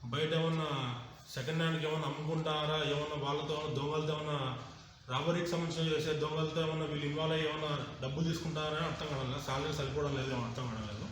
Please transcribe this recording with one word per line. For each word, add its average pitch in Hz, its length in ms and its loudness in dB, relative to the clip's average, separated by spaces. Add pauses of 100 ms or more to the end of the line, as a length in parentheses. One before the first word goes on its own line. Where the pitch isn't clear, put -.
(120)
బయట 156 260 2
ఏమన్నా 160 280 2 (680)
సెకండ్ 156 280 0
హ్యాండ్‌కి 160 260 2
ఏమన్నా 156 220 0
అమ్ముకుంటారా, 156 680 0 (140)
ఏమన్నా 151 240 0 (100)
వాళ్ళతో 151 300 0
ఏమన్నా 147 220 -2
దొంగలతో 151 380 2
ఏమన్నా 151 220 -2 (760)
రాబరీకి 165 400 2
సంబంధించిన 165 400 2
చేసే 156 200 2 (120)
దొంగలతో 160 400 2
ఏమన్నా 156 260 0
వీళ్ళు 147 200 0
ఇన్వాల్వ్ 160 260 2
అయ్యి 156 140 2
ఏమన్నా 156 220 0 (300)
డబ్బులు 147 280 2
తీసుకుంటారా 156 500 0
అని 165 100 2
అర్థం 151 220 -4
కావడం 131 200 0
లేదు, 143 140 -4
శాలరీ 143 340 0
సరిపోవడం 143 380 0
లేదు, 131 160 0
ఏమో 120 140 0
అర్థం 123 200 -4
కావడం 110 220 -4
లేదు. 104 220 -6